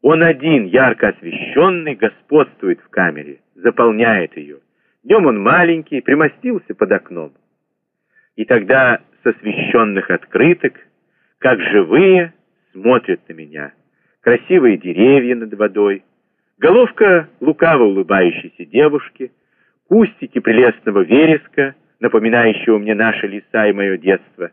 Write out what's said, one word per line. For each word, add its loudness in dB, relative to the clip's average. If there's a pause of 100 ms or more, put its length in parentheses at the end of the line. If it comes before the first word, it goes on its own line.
Он 2
один, 0
ярко 0
освещенный, -4
господствует -4
в -20
камере, -6 (240)
заполняет 0
ее. -18 (460)
Днем 2
он 0
маленький, -2
примостился -4
под -2
окном. -8 (1040)
И -8
тогда 0 (220)
с 0
освещенных -4
открыток, -2 (680)
как 0
живые, 2 (380)
смотрят -2
на -20
меня. -18 (480)
Красивые 2
деревья 2
над -12
водой, -2 (540)
головка 2 (100)
лукаво 2
улыбающейся -2
девушки, -2 (560)
кустики 0
прелестного 0
вереска, 0 (240)
напоминающего 0
мне -4
наши -4
леса -4
и 0
мое -4
детство -4